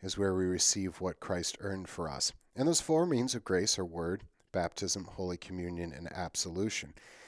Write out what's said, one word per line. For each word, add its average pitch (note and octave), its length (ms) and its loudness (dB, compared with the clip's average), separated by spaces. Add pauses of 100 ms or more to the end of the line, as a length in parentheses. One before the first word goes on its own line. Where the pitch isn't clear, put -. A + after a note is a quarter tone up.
is F#2 140 -4
where G2 180 4
we F#2 100 4
receive F2+ 560 2
what F#2 200 -4
Christ - 400 -2
earned F#2+ 280 -4
for E2+ 200 -4
us. - 240 -2 (240)
And C3+ 100 4
those E3 140 4
four D#3+ 240 4
means B2+ 300 2
of A2+ 100 -6
grace F#2+ 340 4
are F#2+ 60 -2
word, E2+ 400 -2 (280)
baptism, F#2 520 -2
Holy F2+ 320 -4
Communion, F2 560 -6
and E2 200 -10
absolution. F2+ 840 -4 (340)